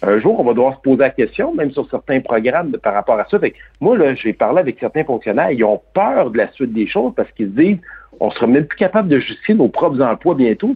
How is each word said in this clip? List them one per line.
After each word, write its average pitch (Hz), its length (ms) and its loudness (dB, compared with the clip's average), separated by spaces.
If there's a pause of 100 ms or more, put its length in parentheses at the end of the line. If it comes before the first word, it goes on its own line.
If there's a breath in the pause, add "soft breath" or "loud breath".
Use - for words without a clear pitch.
Un 101 200 2
jour, 208 180 2
on 151 60 0
va 120 80 4
devoir 131 240 0
se - 40 -20
poser 135 180 2
la 135 100 4
question, 202 440 -2
même 151 200 -2
sur 131 160 -4
certains 131 320 -4
programmes, 127 500 -2
de, 113 60 -4
par 101 160 -2
rapport 104 260 0
à 104 100 -4
ça. 208 80 0
Fait - 140 -2
que - 60 -18 (240 loud breath)
moi, 226 160 4
là, 139 180 2
j'ai 113 160 -2
parlé 120 300 0
avec 131 180 -4
certains 123 240 -2
fonctionnaires, 151 480 -2
ils 123 140 -2
ont 104 160 0 (120)
peur 196 380 0
de 110 60 -4
la 104 160 0
suite 123 180 -4
des 107 160 -2
choses 233 300 -2
parce 110 160 -2
qu'ils 110 140 -6
se 98 140 -2
disent, « 190 160 4 (440 loud breath)
On 104 100 0
sera - 160 -2
même 143 180 4
plus - 120 -10
capable 208 320 0
de 139 100 4
justifier - 360 -2
nos 156 120 4
propres 143 340 -2
emplois 131 340 0
bientôt 131 400 0